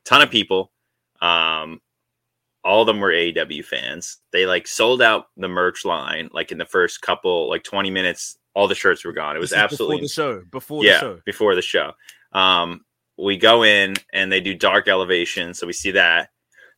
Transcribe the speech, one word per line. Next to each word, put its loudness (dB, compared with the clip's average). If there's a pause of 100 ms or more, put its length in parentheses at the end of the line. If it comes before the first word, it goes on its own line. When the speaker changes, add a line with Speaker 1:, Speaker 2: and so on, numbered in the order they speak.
Speaker 1:
Ton 6
of 2
people. -2 (500)
Um, -2 (800)
all 4
of 4
them 2
were 0
A 2
E -6
W -6
fans. -10 (140)
They, 2
like, -2
sold 0
out 2 (100)
the -6
merch -2
line, -6
like, -8
in -12
the -8
first -2
couple, -2
like, -6
twenty -4
minutes, -4 (160)
all 2
the 0
shirts 0
were -10
gone. -6
It -8
was -6
Speaker 2:
This -2
is 4
Speaker 1:
absolutely -2
Speaker 2:
before -6
the -8
show. -6
Before -8
Speaker 1:
Yeah, 8
Speaker 2:
the 4
show. -8
Speaker 1:
before 0
the -2
show. -2 (400)
Um, 0 (320)
we -2
go 6
in 4 (180)
and -2
they 0
do -4
Dark 2
Elevation, 0
so -10
we -8
see -6
that. 2 (460)